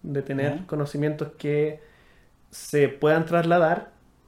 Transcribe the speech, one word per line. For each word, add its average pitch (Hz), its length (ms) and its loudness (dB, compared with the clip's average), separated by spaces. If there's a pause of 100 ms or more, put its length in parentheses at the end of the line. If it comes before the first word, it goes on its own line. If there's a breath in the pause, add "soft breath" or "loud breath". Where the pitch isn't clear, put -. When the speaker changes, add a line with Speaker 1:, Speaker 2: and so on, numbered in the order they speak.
Speaker 1:
De 139 180 -4
tener 143 380 -4
Speaker 2:
Ya. - 80 -12
Speaker 1:
conocimientos 151 600 -4 (100)
que 151 400 -2 (720 soft breath)
se 143 360 0
puedan 156 380 2
trasladar 170 680 2 (360)